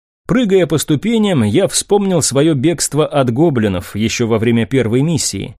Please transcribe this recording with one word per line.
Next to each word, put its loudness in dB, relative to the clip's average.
Прыгая 2
по -2
ступеням, 0
я 2
вспомнил 0
своё 2
бегство 0
от 0
гоблинов 0
ещё -2
во 0
время 2
первой 0
миссии. -4